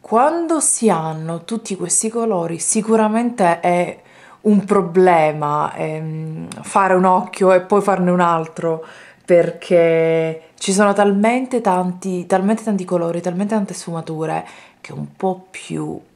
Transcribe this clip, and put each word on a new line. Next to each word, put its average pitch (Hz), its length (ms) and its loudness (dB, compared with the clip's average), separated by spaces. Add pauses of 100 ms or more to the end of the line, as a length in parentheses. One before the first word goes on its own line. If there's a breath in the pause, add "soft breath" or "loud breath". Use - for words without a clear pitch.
(120)
Quando 311 480 2
si - 300 0
hanno 160 540 -4
tutti 226 300 -6
questi 180 360 -4
colori 190 480 -2
sicuramente 220 1000 0
è 175 380 0 (440 loud breath)
un 208 220 4
problema, 165 1080 2
ehm, 160 760 -8 (120)
fare 190 320 2
un 185 120 4
occhio 185 480 2
e 180 100 4
poi 202 180 2
farne 185 300 2
un 180 100 2
altro, 165 640 -2 (400 loud breath)
perché 165 1300 2
ci 196 160 -2
sono 202 180 4
talmente 220 680 0
tanti, 180 640 -2
talmente 196 360 0
tanti 196 220 -2
colori, 170 380 -2
talmente 185 320 -4
tante 196 180 -2
sfumature, 160 720 -8 (380 loud breath)
che - 100 -18
è - 20 -14
un 147 220 -12
po' 185 340 -4
più 156 480 -10 (180)